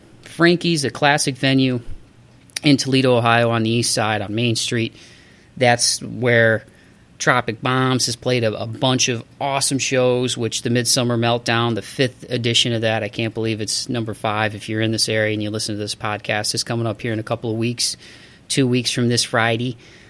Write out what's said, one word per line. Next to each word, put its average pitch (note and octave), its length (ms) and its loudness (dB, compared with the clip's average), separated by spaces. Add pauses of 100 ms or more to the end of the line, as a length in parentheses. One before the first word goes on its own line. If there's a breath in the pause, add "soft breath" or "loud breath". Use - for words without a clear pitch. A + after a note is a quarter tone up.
(220)
Frankie's, E3+ 640 2
a A#2 60 -2
classic C#3+ 460 0
venue C3 420 2 (840)
in C#3+ 140 6
Toledo, C3 400 2
Ohio, A#2 320 4
on A2+ 140 2
the A2 60 0
east A#2 240 0
side, G#2+ 280 0
on G2+ 140 -6
Main A#2 200 0
Street. A2+ 380 -2 (600 loud breath)
That's A#2+ 460 2
where A2+ 640 2 (540 soft breath)
Tropic B2 420 0
Bombs B2+ 460 0
has A#2+ 100 -6
played B2+ 260 0
a, G#2+ 200 -2
a - 20 -8
bunch B2+ 420 0
of A#2 160 -4 (160)
awesome C#3 400 -2
shows, B2+ 560 0
which A2+ 280 -4
the B2 60 -2
Midsummer A#2+ 480 2
Meltdown, A#2 580 0
the A#2+ 60 -4
fifth - 480 -4
edition A#2+ 440 0
of A2+ 80 -2
that, A2 220 0
I G2+ 40 -4
can't A2+ 260 -4
believe A2 280 -2
it's - 260 -6
number A2+ 260 -4
five. G#2+ 420 -2
If - 120 -12
you're A2 140 -2
in A2 100 2
this A2 160 0
area A2 260 2
and G#2+ 80 -4
you G#2 100 -4
listen G#2+ 240 -4
to G#2 40 -6
this G#2 160 -6
podcast, G#2+ 580 -4
it's - 100 -4
coming A#2 240 -4
up G#2+ 120 -4
here A#2 140 -4
in A2 60 -4
a A2 40 -6
couple A#2 280 -4
of A2+ 60 -4
weeks, A#2+ 380 -2 (540 loud breath)
two C3+ 180 2
weeks B2 240 0
from A#2+ 160 0
this A#2+ 160 2
Friday. A#2 540 0 (320 loud breath)